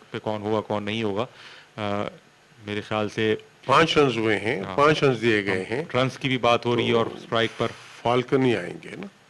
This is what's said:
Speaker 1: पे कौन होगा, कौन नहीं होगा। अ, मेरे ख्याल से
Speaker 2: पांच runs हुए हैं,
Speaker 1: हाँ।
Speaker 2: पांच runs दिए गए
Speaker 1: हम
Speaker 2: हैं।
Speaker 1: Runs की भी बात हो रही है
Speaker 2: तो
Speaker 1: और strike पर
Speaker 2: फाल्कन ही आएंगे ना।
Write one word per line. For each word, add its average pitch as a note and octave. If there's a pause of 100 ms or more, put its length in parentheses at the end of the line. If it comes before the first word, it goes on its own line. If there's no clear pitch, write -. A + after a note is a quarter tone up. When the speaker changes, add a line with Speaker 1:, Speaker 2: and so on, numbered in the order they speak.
(120)
Speaker 1:
पे A#2
कौन G#2+
होगा, G#2+
कौन G#2
नहीं G#2+
होगा। G#2 (520)
अ, G#2 (560)
मेरे G#2
ख्याल G#2+
से A2 (340)
Speaker 2:
पांच D#3+
runs C3+
हुए A2
हैं, A#2
Speaker 1:
हाँ। F#2+
Speaker 2:
पांच D3+
runs C3
दिए G#2+
गए G2
Speaker 1:
हम F#2+
Speaker 2:
हैं। D#3+
Speaker 1:
Runs B2+
की C#3+
भी B2+
बात A#2+
हो A#2+
रही A#2
है A#2
Speaker 2:
तो A#2
Speaker 1:
और -
strike A2+
पर - (380)
Speaker 2:
फाल्कन B2
ही B2
आएंगे F2
ना। G3 (220)